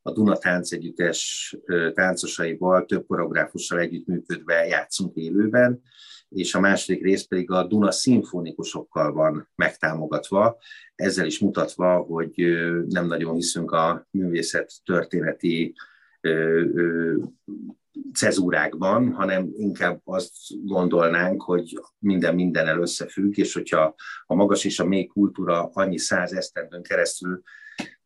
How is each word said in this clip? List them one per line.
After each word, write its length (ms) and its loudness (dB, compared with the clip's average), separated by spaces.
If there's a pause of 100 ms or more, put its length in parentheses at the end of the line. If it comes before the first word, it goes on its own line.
a 100 -6
Duna 240 4
Táncegyüttes, 1300 -2
ö, 280 0
táncosaival, 920 0
több 220 -2
koreográfussal 720 -4
együttműködve 880 -2
játszunk 500 -4
élőben, 680 2 (460)
és 260 -4
a 60 2
második 420 2
rész 200 2
pedig 280 -4
a 160 2
Duna 240 4
szimfonikusokkal 1200 0
van 420 0
megtámogatva, 1040 0 (360)
ezzel 320 0
is 120 -4
mutatva, 580 2
hogy, 440 -4
ö, 480 2
nem 180 0
nagyon 280 -2
hiszünk 360 -4
a 400 0
művészet 600 -2 (120)
történeti, 880 -2 (460)
ö, 440 2 (100)
ö, 420 0 (1000)
cezúrákban, 1000 2
hanem 440 -2
inkább 480 -2
azt 300 -6 (300)
gondolnánk, 800 2
hogy 380 -2 (180)
minden 360 2
mindennel 460 2
összefügg, 560 -2
és 180 2
hogyha 400 2 (320)
a 80 -2
magas 300 4
és 160 -2
a 40 2
mély 220 2
kultúra 680 0
annyi 260 0
száz 340 -2
esztendőn 500 -8
keresztül 600 -2 (640)